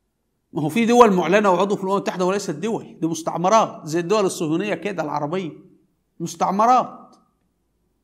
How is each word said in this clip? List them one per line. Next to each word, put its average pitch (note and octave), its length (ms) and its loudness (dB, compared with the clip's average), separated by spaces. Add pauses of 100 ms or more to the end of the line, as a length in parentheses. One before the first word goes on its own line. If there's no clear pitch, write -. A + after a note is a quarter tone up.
(540)
ما D#3+ 80 -6
هو D3 80 -2
في A3+ 160 0
دول A#3 280 8
معلنة F#3 380 2
وعضو G3 240 2
في - 80 -6
الأمم F#3+ 140 -2
المتحدة F#3 280 -4
وليست F#3+ 260 -2
دول، E3 500 -6
دي D#3+ 60 -2
مستعمرات E3 760 0
زي D#3+ 160 -4
الدول F#3+ 260 0
الصهيونية F3+ 480 -2
كده E3+ 300 -6
العربية، D3 480 -6 (680)
مستعمرات. G3 960 -2 (880)